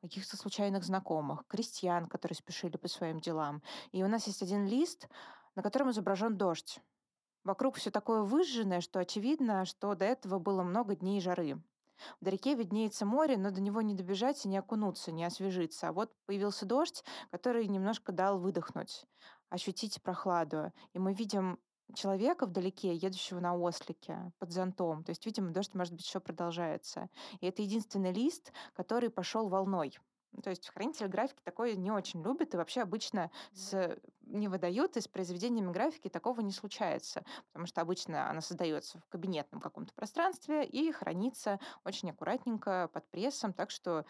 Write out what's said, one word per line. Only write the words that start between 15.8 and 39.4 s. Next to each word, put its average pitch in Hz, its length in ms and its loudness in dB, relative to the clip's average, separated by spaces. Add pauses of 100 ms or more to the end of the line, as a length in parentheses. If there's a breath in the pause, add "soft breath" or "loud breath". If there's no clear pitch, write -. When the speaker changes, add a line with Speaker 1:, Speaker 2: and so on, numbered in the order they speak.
Speaker 1:
А 160 40 -2
вот 208 200 -2 (140)
появился 202 380 0
дождь, 262 380 2 (280 loud breath)
который 233 360 2
немножко 196 460 2
дал 190 260 4
выдохнуть, - 640 -2 (440 loud breath)
ощутить 185 540 -4
прохладу. 170 720 2 (200 loud breath)
И 180 60 -4
мы 190 140 2
видим 190 460 0 (360)
человека 214 520 2
вдалеке, 185 480 0
едущего 185 460 -2
на 180 160 2
ослике, 175 840 -4
под 170 120 -8
зонтом. 175 520 0
То - 80 -6
есть, - 160 -6
видимо, 196 240 0
дождь, 196 240 -2
может 180 180 -2
быть, 160 120 -10
ещё 185 160 -4
продолжается. 170 880 -4 (320 loud breath)
И 175 60 0
это 185 160 -2
единственный 196 500 2
лист, 247 400 0 (200 loud breath)
который 233 380 0
пошёл 214 380 0
волной. 185 480 2 (360)
Ну, - 100 -12
то 196 80 -4
есть - 180 -8
хранители 226 380 -4
графики 226 380 -2
такое 226 300 0
не 190 160 0
очень 185 320 -2
любят, 320 300 0
и - 40 0
вообще 175 260 0
обычно 190 480 -2 (220 loud breath)
с-, 190 440 0
Speaker 2:
Мгм. - 60 -20 (180)
Speaker 1:
не 208 280 -2
выдают, 190 480 2
и 220 40 0
с - 80 -4
произведениями 185 600 0
графики 226 380 0
такого 226 320 -2
не 196 120 0
случается, - 720 -4 (280 loud breath)
потому 170 160 -8
что - 140 -2
обычно 165 500 -2
она 156 100 -4
создаётся 160 600 -2
в - 80 -20
кабинетном 170 520 -4